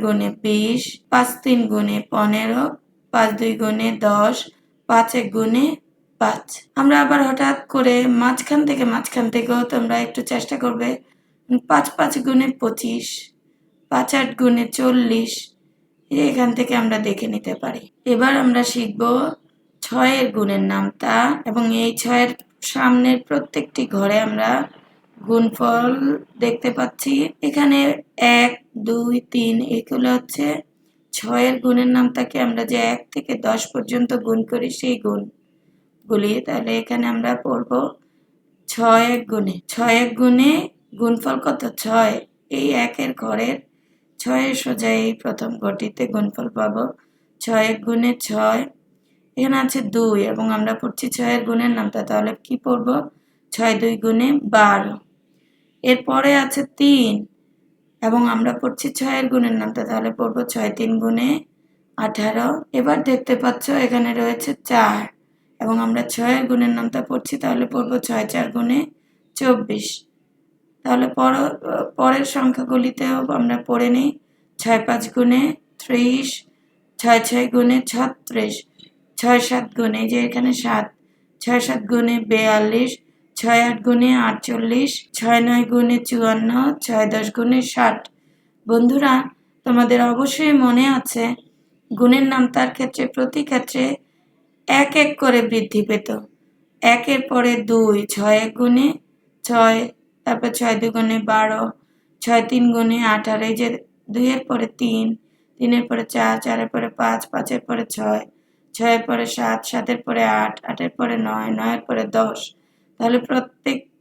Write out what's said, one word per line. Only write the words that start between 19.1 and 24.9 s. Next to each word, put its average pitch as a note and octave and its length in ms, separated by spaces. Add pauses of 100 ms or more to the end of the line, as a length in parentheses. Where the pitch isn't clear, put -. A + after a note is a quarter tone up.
ছয়ের B3+ 500
গুণের G3 300
নামতা G3 520 (320)
এবং A#3 180 (120)
এই A3+ 200
ছয়ের B3 340 (320)
সামনের B3+ 600
প্রত্যেকটি D3 640
ঘরে G3+ 340
আমরা G#3+ 300 (640)